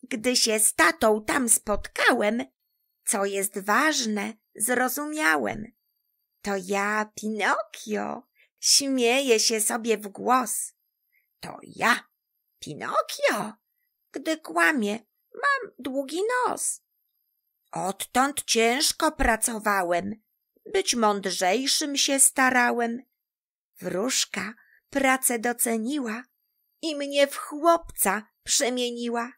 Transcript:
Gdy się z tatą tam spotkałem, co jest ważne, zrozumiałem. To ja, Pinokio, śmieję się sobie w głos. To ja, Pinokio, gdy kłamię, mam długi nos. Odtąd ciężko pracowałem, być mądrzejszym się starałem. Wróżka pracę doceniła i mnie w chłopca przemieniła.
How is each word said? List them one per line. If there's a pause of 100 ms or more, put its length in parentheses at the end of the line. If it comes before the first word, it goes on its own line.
Gdy
się
z
tatą
tam
spotkałem, (600)
co
jest
ważne, (220)
zrozumiałem. (600)
To (140)
ja,
Pinokio, (360)
śmieję
się
sobie
w
głos. (640)
To
ja, (500)
Pinokio, (580)
gdy
kłamię, (340)
mam
długi (280)
nos. (920)
Odtąd
ciężko
pracowałem, (520)
być
mądrzejszym
się
starałem. (760)
Wróżka (360)
pracę
doceniła (580)
i
mnie
w
chłopca (160)
przemieniła.